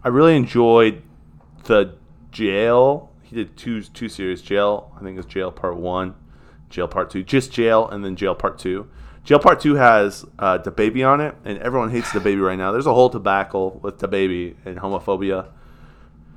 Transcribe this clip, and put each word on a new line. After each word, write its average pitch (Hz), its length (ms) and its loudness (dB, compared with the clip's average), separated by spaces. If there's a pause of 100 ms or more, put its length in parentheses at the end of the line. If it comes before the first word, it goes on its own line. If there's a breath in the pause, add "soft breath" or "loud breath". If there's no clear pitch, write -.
I 131 60 -4
really 156 260 6
enjoyed 117 640 4 (640)
the 98 300 2 (360)
Jail. 120 800 0 (120)
He - 140 -18
did - 200 -8
two, 113 240 -8
two - 280 -12
series. 92 340 -8
Jail, 101 520 -2
I - 80 -20
think 95 140 -12
it's 92 80 -12
Jail 92 260 -6
Part 87 260 -6
One, 92 360 -4 (560 soft breath)
Jail 87 180 -6
Part 92 220 -6
Two, 95 140 -8
just 131 280 -2
Jail, 113 380 2
and 101 160 -10
then 95 100 -8
Jail 92 200 -2
Part - 240 -6
Two. 95 280 -6 (360 soft breath)
Jail 143 160 4
Part 170 220 4
Two 147 140 2
has, 113 500 4 (120)
uh, 92 220 0
DaBaby 113 480 -2
on 143 140 4
it, 151 120 -6 (120)
and 101 140 -8
everyone 120 300 -2
hates 120 200 -6
DaBaby 101 360 0
right 92 120 -2
now. 95 140 -2
There's 131 140 -2
a 135 80 2
whole 123 160 6
debacle 98 720 -4
with 101 160 -10
DaBaby 92 580 -2 (100)
and 90 120 -14
homophobia. 95 720 -4 (880 soft breath)